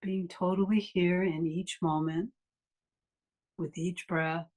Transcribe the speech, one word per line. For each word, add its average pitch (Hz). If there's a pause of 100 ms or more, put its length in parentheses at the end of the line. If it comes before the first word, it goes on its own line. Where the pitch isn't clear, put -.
Being 190
totally 190
here 180
in 170
each 170
moment 160 (1300)
with 160
each 175
breath. 165 (100)